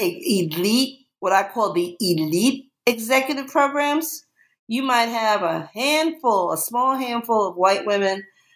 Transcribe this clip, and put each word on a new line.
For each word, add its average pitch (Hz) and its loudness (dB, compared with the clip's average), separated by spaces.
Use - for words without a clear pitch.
e-, 185 0
elite, 214 0
what 190 0
I 196 4
call 214 -2
the 175 -2
elite 175 0
executive 262 0
programs, 285 0
you 240 -2
might 240 2
have 220 0
a 165 -4
handful, 254 0
a 170 -2
small 254 0
handful 233 0
of 175 -8
white 196 2
women. 196 0